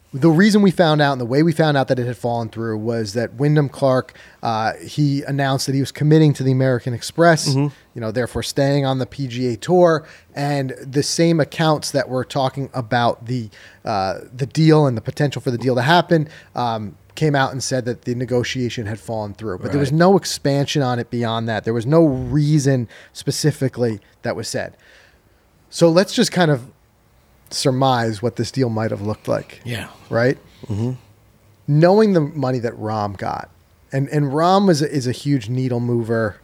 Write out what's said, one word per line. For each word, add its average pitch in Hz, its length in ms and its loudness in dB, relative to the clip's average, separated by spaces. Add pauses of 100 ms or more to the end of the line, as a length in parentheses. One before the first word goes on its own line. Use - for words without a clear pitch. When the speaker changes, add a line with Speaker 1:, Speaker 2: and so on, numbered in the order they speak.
(120)
Speaker 1:
the 139 180 4
reason 196 320 6
we 196 80 6
found 151 320 2
out 143 100 4
and 127 80 -4
the 120 60 -4
way 135 160 2
we 165 100 2
found 151 240 2
out 131 120 0
that 127 100 0
it 123 80 -4
had 123 100 -6
fallen 117 320 -4
through 110 300 -6
was 110 360 -4
that 113 200 -4
Wyndham 147 340 2
Clark, 131 460 0 (300)
uh, 110 300 -2
he 139 500 -2
announced 135 420 -2
that 135 80 -2
he 139 60 0
was 127 100 -4
committing 151 440 4
to 135 100 -4
the 131 80 2
American 131 420 0
Express, 160 560 2
Speaker 2:
Mm-hmm. 139 240 0 (200)
Speaker 1:
you 123 60 -10
know, 110 120 -6
therefore 120 320 -4
staying 139 420 0
on 131 140 -2
the 123 60 -2
P 139 200 -8
G 123 260 -4
A 110 40 -4
Tour. 165 500 2 (280)
And 143 360 -2 (100)
the 139 220 -2
same 165 380 2
accounts 156 500 0
that 135 180 -2
were 127 160 -4
talking 135 480 -4
about 120 540 -2
the, 117 240 -6 (340)
uh, 95 360 -2 (140)
the 123 120 -6
deal 156 400 4
and 123 100 0
the 110 60 -4
potential 135 400 -4
for 131 80 -2
the 120 80 -2
deal 123 160 0
to 120 80 2
happen, 165 460 2 (260)
um, 113 420 -6 (200)
came 151 200 0
out 135 160 2
and 131 100 -8
said 127 220 -4
that 117 180 -8
the 123 140 -6
negotiation 123 680 -4
had 107 140 -8
fallen 107 340 -8
through. 101 240 -8
But 104 140 -8
there 143 80 0
was 139 120 0
Speaker 2:
Right. 156 60 2
Speaker 1:
no 185 180 6
expansion 143 640 -2
on 123 180 -2
it 113 100 -10
beyond 113 380 -2
that. 107 160 -2
There 113 100 -2
was 117 120 -2
no 165 200 6
reason 135 840 2 (240)
specifically 123 880 -2 (220)
that 113 120 -4
was 101 140 -8
said. 92 280 -8 (920)
So 170 180 4
let's 180 240 2
just 226 200 0
kind 175 180 2
of 127 200 -2 (800)
surmise 127 720 0
what 117 140 -2
this 117 160 -4
deal 131 180 0
might 110 220 -2
have 107 100 -6
looked 104 280 -6
like. - 360 -6
Speaker 2:
Yeah. 117 240 -10 (220)
Speaker 1:
Right? 123 280 0 (280)
Speaker 2:
Mm-hmm. 110 260 -4 (760)
Speaker 1:
Knowing 185 460 4
the 165 60 4
money 139 380 -4
that 113 160 -4
Rahm 107 420 -4
got, - 320 -8 (440)
and, 135 160 -2
and 147 240 0
Rahm 180 340 2
was 156 160 4
a, - 80 -2
is 131 160 -4
a 123 60 -2
huge 135 360 -2
needle 127 300 -2
mover. 117 640 -2